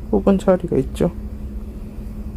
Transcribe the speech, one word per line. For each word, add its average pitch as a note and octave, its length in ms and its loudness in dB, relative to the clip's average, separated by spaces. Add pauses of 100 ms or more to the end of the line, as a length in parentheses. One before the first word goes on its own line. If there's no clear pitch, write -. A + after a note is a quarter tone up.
(100)
뽑은 G3 280 6
자리가 F3+ 400 4
있죠. - 320 2 (1300)